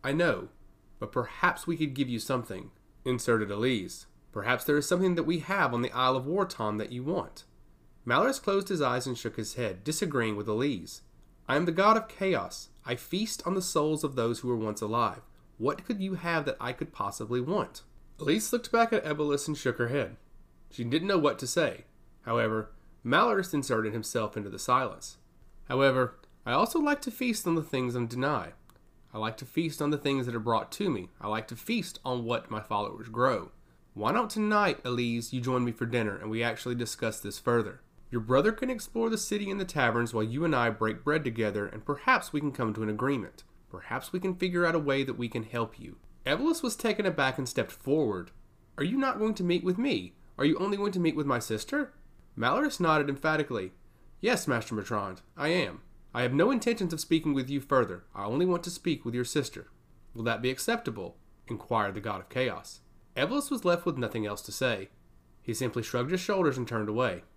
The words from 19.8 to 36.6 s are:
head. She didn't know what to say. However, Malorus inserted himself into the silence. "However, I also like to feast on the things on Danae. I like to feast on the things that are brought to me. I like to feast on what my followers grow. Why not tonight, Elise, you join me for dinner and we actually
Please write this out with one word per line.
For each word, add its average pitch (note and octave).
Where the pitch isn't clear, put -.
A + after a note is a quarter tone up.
head. C3
She -
didn't D3+
know G3+
what D3
to B2+
say. C#3+
However, A2
Malorus F#3
inserted A2+
himself A2
into G2+
the -
silence. -
"However, C3
I A#2
also G#3+
like D4
to B3
feast A#3
on E3+
the D#3+
things B2+
on A#2+
Danae. B2
I A2
like A2
to -
feast D#3+
on D3
the D3+
things C#3
that A#2+
are A#2
brought A2
to G3+
me. F#2+
I -
like G#2+
to -
feast -
on B2
what A2+
my G#2+
followers G#2+
grow. A#2
Why G#2+
not A3
tonight, G#3
Elise, A#2+
you B2+
join B2+
me A#2+
for A2+
dinner A#2
and G2+
we A2+
actually A#2+